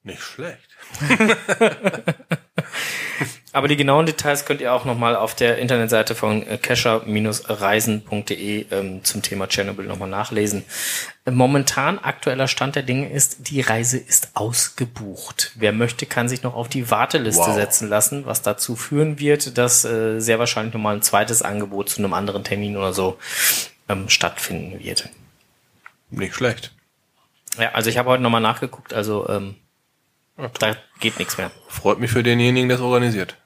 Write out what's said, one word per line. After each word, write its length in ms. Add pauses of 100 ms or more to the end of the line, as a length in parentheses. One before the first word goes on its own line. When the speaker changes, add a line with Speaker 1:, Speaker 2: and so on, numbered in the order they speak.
Speaker 1:
Nicht 200
schlecht. 460 (320)
<laughs> 960 (1600)
Speaker 2:
Aber 160
die 80
genauen 280
Details 400
könnt 160
ihr 140
auch 100
nochmal 320
auf 180
der 240
Internetseite 560
von, 320
äh, 120
kescher 440 (460)
reisen 560
punkt 240
de, 420
ähm, 320
zum 200
Thema 260
Tschernobyl 380
nochmal 240
nachlesen. 540 (600)
Momentan, 760
aktueller 500
Stand 280
der 60
Dinge 280
ist, 380
die 140
Reise 360
ist 360
ausgebucht. 1200
Wer 180
möchte, 320
kann 240
sich 140
noch 120
auf 140
die 220
Warteliste 560
Speaker 1:
Wow. 80
Speaker 2:
setzen 340
lassen, 380
was 160
dazu 340
führen 420
wird, 380
dass, 300
äh, 340
sehr 180
wahrscheinlich 360
nochmal 220
ein 60
zweites 380
Angebot 480
zu 140
einem 100
anderen 320
Termin 320
oder 160
so, 260 (720)
ähm, 220
stattfinden 720
wird. 240 (1000)
Speaker 1:
Nicht 240
schlecht. 380 (840)
Speaker 2:
Ja, 140
also 160
ich 80
habe 140
heute 120
nochmal 200
nachgeguckt, 500
also, 380
ähm, 240 (800)
Speaker 1:
Ja, 120
toll. 260
Speaker 2:
da 20 (240)
geht 180
nichts 200
mehr. 120 (180)
Speaker 1:
Freut 300
mich 120
für 120
denjenigen, 460
der 80
es 60
organisiert. 640